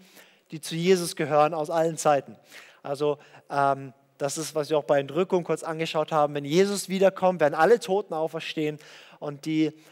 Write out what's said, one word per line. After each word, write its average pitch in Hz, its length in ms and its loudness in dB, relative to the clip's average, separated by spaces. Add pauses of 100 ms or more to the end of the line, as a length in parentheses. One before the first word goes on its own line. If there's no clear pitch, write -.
(520)
die 160 80 -12
zu - 160 -10
Jesus 175 400 2
gehören 151 380 2
aus 151 160 -4
allen 165 280 2
Zeiten. 135 380 2 (460)
Also, 143 380 -2 (320)
ähm, 139 420 0 (240)
das 143 200 -6
ist, 151 160 -8
was 147 160 -4
wir 151 80 2
auch 143 60 0
bei 143 160 2
Entrückung 165 460 -2
kurz 160 180 -4
angeschaut 160 480 -4
haben. 147 220 2
Wenn 143 100 -6
Jesus 190 460 0
wiederkommt, 185 500 2
werden 151 140 2
alle 175 260 6
Toten 190 340 -4
auferstehen 156 640 -4 (420)
und 147 260 -12
die, 156 260 0 (200)